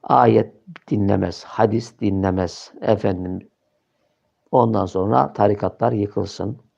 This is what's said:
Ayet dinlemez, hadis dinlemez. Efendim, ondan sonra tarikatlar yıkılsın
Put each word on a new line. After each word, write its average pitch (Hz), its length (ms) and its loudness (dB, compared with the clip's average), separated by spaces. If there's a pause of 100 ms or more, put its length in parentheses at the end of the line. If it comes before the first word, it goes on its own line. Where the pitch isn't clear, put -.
Ayet 113 520 4 (360)
dinlemez, 98 540 0
hadis 113 560 -2
dinlemez. 95 800 -2
Efendim, 92 680 -4 (1000)
ondan 110 360 2
sonra 113 460 0
tarikatlar 104 600 0
yıkılsın 104 680 -6 (200)